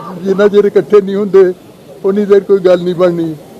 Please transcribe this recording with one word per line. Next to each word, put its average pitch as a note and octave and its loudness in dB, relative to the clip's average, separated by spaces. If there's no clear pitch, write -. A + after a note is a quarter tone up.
ਜਿੰਨਾ G3 0
ਚਿਰ G3+ 2
ਇਕੱਠੇ G3+ 2
ਨਹੀਂ G3 -6
ਹੁੰਦੇ F#3+ 2
ਉਨੀ G3+ -2
ਦੇਰ G3 4
ਕੋਈ G3 0
ਗੱਲ F3+ 2
ਨਹੀਂ F3+ -4
ਬਣਨੀ, E3+ -2